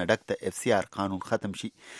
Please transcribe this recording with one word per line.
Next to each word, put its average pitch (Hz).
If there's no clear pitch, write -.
نه 87
ډک -
د -
اف -
سی 120
آر 92
قانون 98
ختم 104
شي. 110